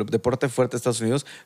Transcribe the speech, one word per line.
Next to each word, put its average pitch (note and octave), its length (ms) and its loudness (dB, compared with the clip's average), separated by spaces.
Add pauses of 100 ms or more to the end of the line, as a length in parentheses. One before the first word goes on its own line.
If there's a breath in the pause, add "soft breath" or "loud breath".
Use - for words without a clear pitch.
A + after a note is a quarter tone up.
(100)
deporte B2 380 2
fuerte B2 240 2
de B2 60 -2
Estados A2+ 220 0
Unidos. A#2+ 240 0 (220 loud breath)